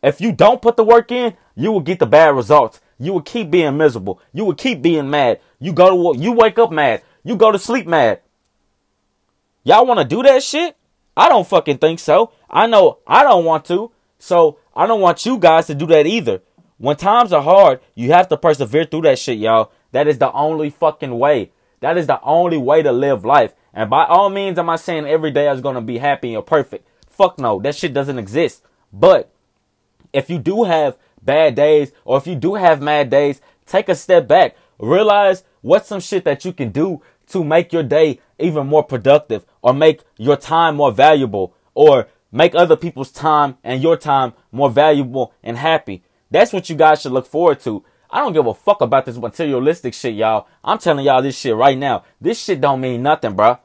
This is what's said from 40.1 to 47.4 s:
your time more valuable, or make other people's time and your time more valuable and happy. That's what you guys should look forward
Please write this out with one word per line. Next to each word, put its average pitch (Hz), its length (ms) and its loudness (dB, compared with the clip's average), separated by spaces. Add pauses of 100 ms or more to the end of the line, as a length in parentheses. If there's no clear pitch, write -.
your 139 200 0
time 160 400 -2
more 143 140 2
valuable, 117 640 0 (200)
or 139 340 4 (240)
make 160 220 0
other 160 220 4
people's 147 360 -10
time 147 500 -2
and 131 200 -6
your 160 140 0
time 135 360 -4 (180)
more 131 200 -2
valuable 135 640 0 (100)
and 117 160 -10
happy. 143 440 -4 (280)
That's 202 220 0
what 190 160 -8
you 160 80 -10
guys 156 260 2
should 131 100 -8
look 127 140 -4
forward 156 340 0